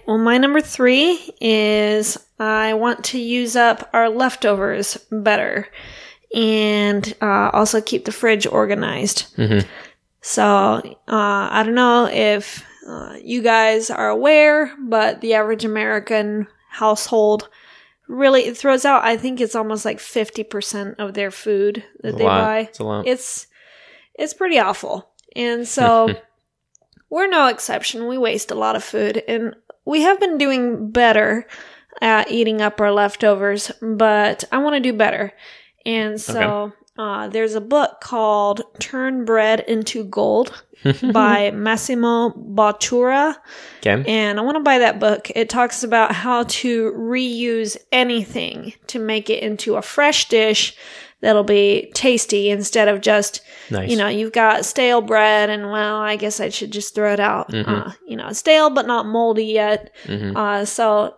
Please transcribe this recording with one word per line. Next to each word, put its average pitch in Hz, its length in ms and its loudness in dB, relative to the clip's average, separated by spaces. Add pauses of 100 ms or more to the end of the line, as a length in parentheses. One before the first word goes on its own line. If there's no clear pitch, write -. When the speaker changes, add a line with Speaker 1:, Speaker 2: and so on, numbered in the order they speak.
Speaker 1:
Well, 220 100 0
my 233 220 4
number 285 220 4
three 277 760 2
is 214 800 0 (220)
I 220 340 0
want 233 320 0
to 254 140 -6
use 240 360 -2
up 233 380 2
our 233 160 4
leftovers 208 880 0 (140)
better 208 560 -2 (680)
and, 214 880 0
uh, 202 320 2
also 214 280 2
keep 214 240 -4
the 214 60 -4
fridge 214 360 0
organized. - 880 -2
Speaker 2:
Mm-hmm. 104 300 2 (540)
Speaker 1:
So, - 220 -2
uh, 208 480 2 (160)
I 202 560 0
don't 226 120 -2
know 240 320 4
if, - 580 -2 (220)
uh, - 340 -14
you 240 220 -4
guys 226 480 2
are 220 180 -2
aware, 294 720 4
but 220 400 0
the 226 140 2
average 220 300 0
American 214 840 -2 (200)
household 214 800 2 (600)
really, 262 380 2
it 240 100 -6
throws 269 300 0
out, 277 180 4
I 226 140 0
think 247 240 -6
it's 226 140 -2
almost, 214 280 -4
like, 220 160 -6
fifty 214 440 -6
percent 202 560 -10
of 202 160 -10
their 202 160 -4
food 208 520 -2 (180)
that 220 80 -6
Speaker 2:
It's 220 60 -6
a - 40 -6
Speaker 1:
they 226 40 2
Speaker 2:
lot. 196 180 4
Speaker 1:
buy. 214 180 0
Speaker 2:
It's 220 180 -8
a - 60 -10
lot. 107 240 -4
Speaker 1:
It's, - 400 -6 (640)
it's 302 220 -6
pretty 339 240 0
awful. 190 500 -4 (260)
And 240 320 -4
so 226 460 4 (480)
Speaker 2:
<laughs> - 480 -20
Speaker 1:
we're 349 160 0
no 320 220 4
exception. 233 600 -4
We 254 120 -4
waste 226 320 -2
a 208 40 -6
lot 220 200 -2
of 214 80 -6
food, 220 440 -4
and 226 280 -4 (300)
we 302 180 0
have 381 160 4
been 359 180 0
doing 240 540 0
better 220 560 2 (520)
at 220 300 2
eating 220 320 0
up 208 180 0
our 208 120 4
leftovers, 202 800 2 (100)
but 214 720 2
I 254 80 0
wanna 285 220 0
do 247 120 0
better. 208 400 0 (500)
And 214 380 -4
so, 233 180 -6
Speaker 2:
Okay. 208 360 -2 (240)
Speaker 1:
uh, 208 300 -6
there's 220 260 -2
a 214 60 -4
book 262 400 0
called 208 600 0 (180)
Turn 262 460 -6
Bread 220 360 2
into 220 420 -4
Gold 214 600 -2 (200)
Speaker 2:
<laughs> 139 180 0 (100)
Speaker 1:
by 208 400 4
Massimo 233 800 0
Bottura. 247 1080 0 (440)
Speaker 2:
Okay. 110 320 0
Speaker 1:
And 214 280 0
I 220 40 -2
wanna 294 160 2
buy 277 200 4
that 220 200 2
book. 214 360 0
It 226 140 0
talks 247 340 -2
about 220 280 2
how 240 320 -2
to 233 480 -2
reuse 233 880 -4 (140)
anything 240 840 -2 (140)
to 247 120 -8
make 220 300 -4
it 220 120 -2
into 214 340 -4
a 180 60 -2
fresh - 460 0
dish 220 480 2 (500)
that'll 214 180 4
be 202 520 2
tasty 214 560 0
instead 208 360 0
of 202 140 2
just, 208 400 0 (300)
Speaker 2:
Nice. 101 180 -4
Speaker 1:
you 233 80 0
know, 202 100 0
you've 214 240 -4
got 220 320 2
stale 240 380 2
bread 214 480 2
and, 208 220 -6
"Well, 214 260 -2
I 214 200 -2
guess 214 220 -6
I 226 100 -6
should 208 220 -8
just 208 220 -8
throw 208 180 0
it 208 80 0
out." 208 300 -2
Speaker 2:
Mm-hmm. 220 200 -4
Speaker 1:
Uh, 208 220 -4 (160)
you 233 80 -10
know, - 120 -10
it's 214 100 -10
stale 311 320 4
but 254 160 0
not 226 220 -2
moldy 226 380 0
yet. 214 460 0 (140)
Speaker 2:
Mm-hmm. 101 320 -6
Speaker 1:
Uh, 208 280 -2
so, 214 520 0